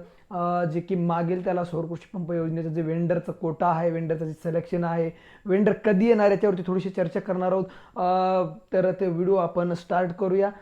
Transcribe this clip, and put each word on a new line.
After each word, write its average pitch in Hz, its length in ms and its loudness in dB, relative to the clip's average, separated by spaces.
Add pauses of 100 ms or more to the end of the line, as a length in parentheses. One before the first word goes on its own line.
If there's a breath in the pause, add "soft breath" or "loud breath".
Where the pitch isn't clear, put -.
(320 loud breath)
अ, 175 320 -2
जे 165 160 -2
की 185 160 -4
मागेल 170 480 0
त्याला 180 200 0
सौर 170 220 -4
कृषी 165 280 -10
पंप 175 180 -6
योजनेचं 165 380 -2
जे 160 120 -2
वेंडरचं 170 500 0
कोटा 165 360 -2
आहे, 165 220 2
वेंडरचं 165 360 -2
जे 156 80 -6
सिलेक्शन 170 500 -4
आहे, 165 280 0 (340 loud breath)
वेंडर 202 260 4
कधी 214 360 2
येणार 208 240 6
याच्यावरती 185 360 2
थोडीशी 185 220 -2
चर्चा 185 300 -2
करणार 185 320 -2
आहोत. 190 120 2 (320 loud breath)
अ, 185 480 2 (300)
तर 185 180 4
ते 185 160 -2
व्हिडिओ 180 280 2
आपण 175 380 0
स्टार्ट 175 380 -2
करूया. 190 380 0 (120 loud breath)